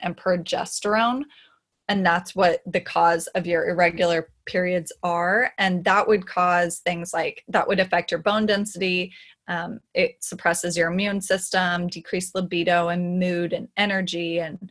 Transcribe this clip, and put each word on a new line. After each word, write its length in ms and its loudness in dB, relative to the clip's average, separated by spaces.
and 120 -4
progesterone, 1080 -2
and 160 0
that's 300 2
what 320 4
the 140 -2
cause 460 2
of 200 -4
your 220 0
irregular 600 2
periods 460 -2
are. 540 2
And 280 0
that 220 4
would 200 2
cause 520 2
things 340 -4
like, 340 -4
that 200 0
would 120 0
affect 320 0
your 80 -2
bone 260 2
density. 680 -2
Um, 320 -6
it 260 0
suppresses 560 -2
your 160 2
immune 300 -2
system, 680 0
decreased 480 -6
libido 540 2
and 280 -2
mood 360 0
and 240 -8
energy 600 -2
and 320 -8